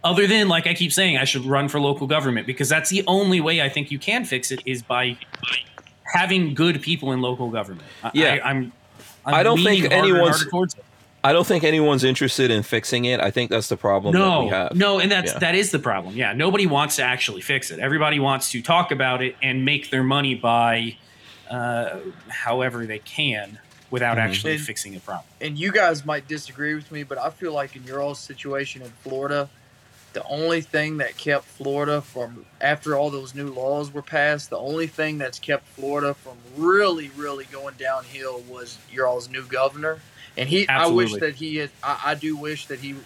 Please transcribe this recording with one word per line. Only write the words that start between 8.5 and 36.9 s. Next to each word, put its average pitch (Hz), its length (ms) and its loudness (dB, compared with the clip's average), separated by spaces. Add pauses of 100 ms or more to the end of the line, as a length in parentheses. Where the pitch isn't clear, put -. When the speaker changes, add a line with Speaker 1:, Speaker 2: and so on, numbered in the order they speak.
Speaker 1:
I'm 139 100 2
Speaker 2:
I 165 80 6
don't 226 200 6
Speaker 1:
leaning 196 180 6
Speaker 2:
think - 120 4
Speaker 1:
harder 196 140 6
and 185 80 6
Speaker 2:
anyone's 170 220 6
Speaker 1:
harder 156 120 -2
towards 180 260 0
it. - 80 -20 (400)
Speaker 2:
I 139 100 6
don't 170 120 4
think 175 180 2
anyone's 151 400 4
interested 131 460 2
in 107 140 2
fixing 120 420 -2
it. 123 140 0
I 101 100 2
think 120 220 -2
that's 110 180 0
the 120 80 -2
problem 101 360 2
that 180 60 4
Speaker 1:
No, 175 260 4
Speaker 2:
we 107 40 -2
have. 98 260 0
Speaker 1:
no, 196 240 4
and 185 120 2
that's, 185 220 0
Speaker 2:
Yeah. - 60 -6
Speaker 1:
that 170 140 2
is 196 160 2
the 165 80 0
problem. 98 400 -2
Yeah, 110 160 0
nobody 185 320 2
wants 147 300 2
to 139 80 0
actually 123 380 -2
fix - 280 -2
it. 82 80 -10
Everybody 147 420 0
wants 135 340 0
to 120 100 -4
talk 170 280 2
about 127 300 0
it 127 220 -2
and 131 200 0
make 147 280 0
their 131 120 2
money 139 300 2
by, 117 640 2 (500)
uh, 120 500 -4 (300)
however 117 600 -4
they 110 120 -8
can 107 600 -4 (320)
without 120 260 0
Speaker 2:
Mm-hmm. 113 140 2
Speaker 1:
actually 127 240 -2
Speaker 3:
And 151 60 -6
Speaker 1:
fixing 104 340 -10
a 90 40 -12
problem. 87 280 -10 (140)
Speaker 3:
and 147 180 -8
you 190 120 -2
guys 170 320 4
might 147 240 -6
disagree 147 460 -6
with 151 180 -10
me, 147 120 -10
but 135 160 -8
I 135 100 -2
feel 160 240 -8
like 139 220 -4
in 131 80 -18
your 135 180 -8
all's 143 180 -4
situation 139 640 -8
in 123 80 -16 (140)
Florida, 139 440 -2 (680)
the - 120 -8
only 160 360 0
thing 151 360 -2
that 131 200 -4
kept 143 280 -2
Florida 143 560 -2
from, 120 440 -10 (140)
after 147 380 0
all 143 140 0
those 135 240 -12
new 143 120 -8
laws 139 460 -4
were 147 80 -8
passed, 147 480 0
the 117 80 -6
only 151 300 -4
thing 156 320 -4
that's 127 200 -8
kept 143 280 -4
Florida 143 480 -4
from 135 180 -20 (240)
really, 170 580 2